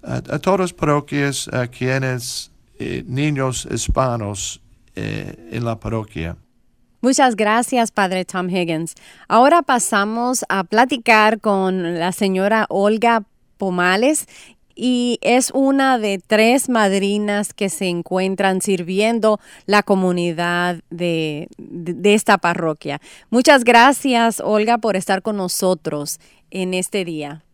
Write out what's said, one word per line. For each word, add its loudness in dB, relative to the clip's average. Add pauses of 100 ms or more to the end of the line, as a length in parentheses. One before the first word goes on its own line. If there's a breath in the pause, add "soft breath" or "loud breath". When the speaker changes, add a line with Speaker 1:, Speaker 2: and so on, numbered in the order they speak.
Speaker 1:
ah, -8
a -4
todas 0
las -2
parroquias, -2
ah, -2
quienes, -6 (280)
eh, -8
niños -4
hispanos, -4 (360)
eh, -8
en -6
la -4
parroquia. -8 (680)
Speaker 2:
Muchas 2
gracias, 0
Padre -2
Tom -6
Higgins. -4 (340 loud breath)
Ahora 6
pasamos -2
a -2
platicar 2
con 0
la -2
señora 0
Olga 2 (340)
Pomales, 0 (500 loud breath)
y -2
es 2
una 2
de -2
tres 2
madrinas 0
que -4
se -6
encuentran -2
sirviendo 0 (280 loud breath)
la 2
comunidad 0 (100)
de, -4 (120)
de, -10
de 4
esta 4
parroquia. -4 (300 loud breath)
Muchas 6
gracias, 4
Olga, 2
por 0
estar -2
con -4
nosotros -4 (320 soft breath)
en -4
este -4
día. -10